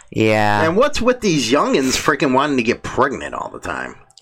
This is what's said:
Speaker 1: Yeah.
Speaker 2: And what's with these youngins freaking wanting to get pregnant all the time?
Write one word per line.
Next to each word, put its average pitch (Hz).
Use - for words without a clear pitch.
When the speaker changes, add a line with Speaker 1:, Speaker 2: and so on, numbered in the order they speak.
Speaker 1:
Yeah. 107
Speaker 2:
And 170
what's 285
with 247
these 151
youngins 147
freaking 147
wanting 135
to 120
get 110
pregnant 117
all -
the 60
time? 64